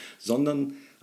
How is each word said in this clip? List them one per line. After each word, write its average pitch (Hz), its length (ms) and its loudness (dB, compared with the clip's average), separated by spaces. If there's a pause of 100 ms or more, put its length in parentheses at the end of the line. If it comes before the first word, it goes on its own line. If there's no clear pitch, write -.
(180)
sondern 139 580 2 (280)